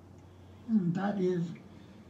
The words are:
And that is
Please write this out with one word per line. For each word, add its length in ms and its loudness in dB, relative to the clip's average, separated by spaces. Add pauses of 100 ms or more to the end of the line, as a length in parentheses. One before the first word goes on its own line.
(680)
And 260 4
that 240 2
is 240 4 (680)